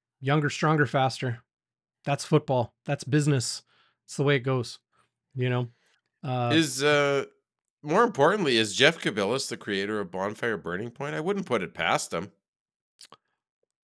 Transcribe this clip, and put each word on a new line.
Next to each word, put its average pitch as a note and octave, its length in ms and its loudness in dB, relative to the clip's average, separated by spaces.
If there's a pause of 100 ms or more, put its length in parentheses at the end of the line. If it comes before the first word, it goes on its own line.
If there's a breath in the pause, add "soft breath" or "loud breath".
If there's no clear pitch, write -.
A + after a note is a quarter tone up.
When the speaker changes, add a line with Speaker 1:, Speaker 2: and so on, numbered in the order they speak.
(200)
Speaker 1:
younger, D3 300 0
stronger, D3+ 360 2
faster. C3 540 -2 (640)
That's C#3 220 -4
football. C3+ 480 2 (120)
That's C#3+ 200 -4
business. C#3+ 580 0 (420)
It's - 120 -18
the D3 60 0
way C#3+ 120 4
it C3 60 0
goes, B2+ 380 -4 (560)
you B2+ 140 -2
know? B2 200 0 (540)
Uh, B2 300 -2
Speaker 2:
Is, C#3 300 0
uh, C#3+ 420 2 (560)
more E3 220 2
importantly, E3 540 4
is G#2+ 180 2
Jeff D3+ 260 4
Kabilis A2+ 460 -2
the A#2 100 -8
creator G#2 440 -4
of F2+ 100 -8
Bonfire G#2 460 -4
Burning F2+ 340 -6
Point? C#3+ 240 -8
I D#3 60 -6
wouldn't G3 240 -4
put A2 180 -2
it E2 100 -8
past F#2+ 400 0
him. F#2 180 -6 (1500)